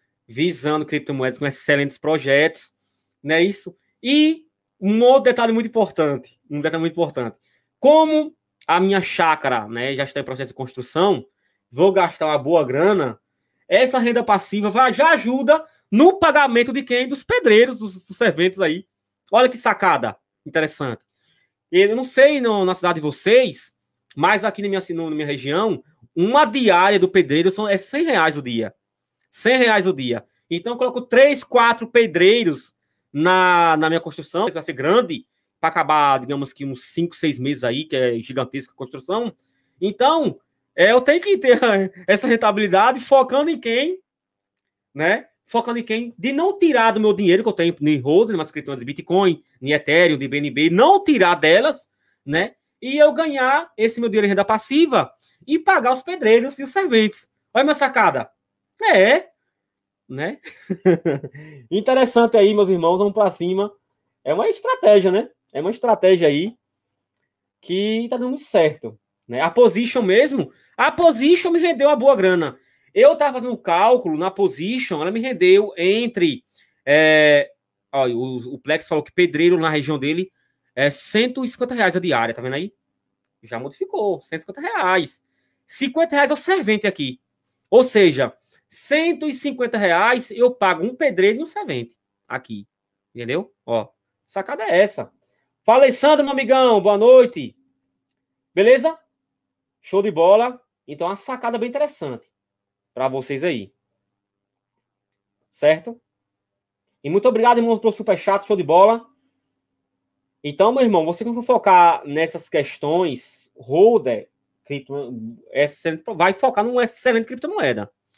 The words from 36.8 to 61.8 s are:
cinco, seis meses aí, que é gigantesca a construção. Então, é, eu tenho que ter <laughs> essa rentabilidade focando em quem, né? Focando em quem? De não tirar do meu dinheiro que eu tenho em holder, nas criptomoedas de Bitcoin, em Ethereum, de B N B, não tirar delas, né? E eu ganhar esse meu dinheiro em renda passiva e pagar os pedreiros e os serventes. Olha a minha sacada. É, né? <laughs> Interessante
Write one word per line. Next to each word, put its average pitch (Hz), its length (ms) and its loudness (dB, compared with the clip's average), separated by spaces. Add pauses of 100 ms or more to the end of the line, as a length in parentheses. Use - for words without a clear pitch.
cinco, 170 320 -6
seis 147 220 -4
meses 127 260 -6
aí, 127 200 -4
que 143 120 -8
é 123 220 0
gigantesca 127 540 -10
a - 40 -20
construção. 170 580 -10 (460)
Então, 240 580 -2 (380)
é, 190 160 4
eu 247 80 4
tenho 294 200 2
que 392 180 0
ter 254 200 4 (240)
<laughs> 190 240 -10
essa 202 220 0
rentabilidade 214 720 2
focando 269 500 2
em 294 80 -6
quem, 269 400 -4 (960)
né? 185 320 -2 (180)
Focando 233 340 -4
em 233 40 -4
quem? 233 340 -8
De 226 160 -4
não 370 260 -2
tirar 226 340 2
do 214 80 -4
meu 214 120 2
dinheiro 196 300 2
que 226 60 -4
eu 202 40 0
tenho 170 280 -4
em 151 180 0
holder, 180 380 0
nas 156 140 -8
criptomoedas 135 300 -12
de 117 60 -14
Bitcoin, 175 560 -2 (180)
em 135 120 -4
Ethereum, 151 460 2
de 135 100 -8
B 143 100 -6
N 147 120 -6
B, 151 200 0
não 311 320 4
tirar 196 320 2
delas, 214 540 2 (360)
né? 160 300 -4 (260)
E 269 180 -4
eu 294 140 6
ganhar 285 640 -2
esse 226 240 -2
meu 233 100 -2
dinheiro 214 160 2
em 202 40 0
renda 196 140 0
passiva 233 640 0 (360)
e 302 120 0
pagar 311 340 0
os 254 100 -4
pedreiros 262 560 0
e 269 40 -12
os 269 80 -10
serventes. 233 600 -2 (220)
Olha 247 100 2
a - 20 0
minha 294 100 0
sacada. 247 560 0 (520)
É, 277 460 4 (800)
né? 151 340 -10 (280)
<laughs> 151 1000 -4
Interessante 233 640 2